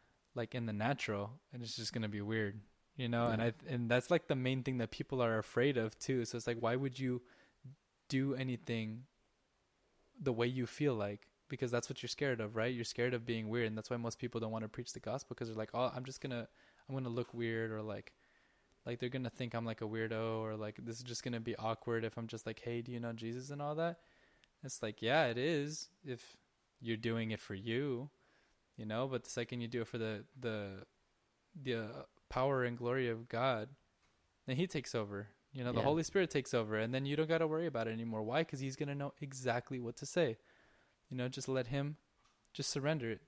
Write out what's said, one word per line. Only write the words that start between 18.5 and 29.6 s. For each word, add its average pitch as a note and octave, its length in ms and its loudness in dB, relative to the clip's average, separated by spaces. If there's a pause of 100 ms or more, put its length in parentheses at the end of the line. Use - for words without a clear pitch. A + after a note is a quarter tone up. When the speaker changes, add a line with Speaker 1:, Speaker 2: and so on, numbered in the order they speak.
Speaker 1:
like, A#2+ 140 -4
they're B2 100 -2
gonna B2+ 200 -2
think A#2 260 -4
I'm, A#2 100 0
like, A2+ 160 -2
a A2+ 40 0
weirdo, A2+ 560 0
or, A2 160 -2
like, G#2+ 260 -6
this A#2 140 -6
is B2 60 -10
just A#2+ 200 -6
gonna A#2+ 160 -2
be A2+ 160 -2
awkward A2+ 480 0
if A2+ 140 -2
I'm A#2 100 -4
just A2+ 180 -8
like, A2+ 140 -4
"Hey, A#2 220 -2
do A#2 100 -8
you A#2+ 80 -4
know A#2 140 -2
Jesus?" A#2 360 -6
and C#3+ 120 -6
all D3 140 -2
that. E3+ 260 0 (640)
It's C3 200 -6
like, G#2+ 180 -4
yeah, C3+ 260 6
it A#2 100 0
is D3+ 520 0 (140)
if B2 340 -10 (440)
you're A2+ 160 2
doing A2+ 340 0
it G#2+ 80 0
for - 160 -6
you, A#2+ 540 0 (640)
you A2 100 -8
know, A2+ 220 0
but B2+ 160 -2
the - 60 -12
second A#2+ 320 -4